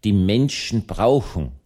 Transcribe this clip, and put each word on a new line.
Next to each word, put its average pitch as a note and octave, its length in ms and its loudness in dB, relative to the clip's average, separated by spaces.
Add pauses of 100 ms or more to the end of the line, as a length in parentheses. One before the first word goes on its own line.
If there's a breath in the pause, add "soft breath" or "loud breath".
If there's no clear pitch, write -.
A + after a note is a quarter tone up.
die G#2 80 2
Menschen A2 720 0
brauchen. G#2 640 -2 (140)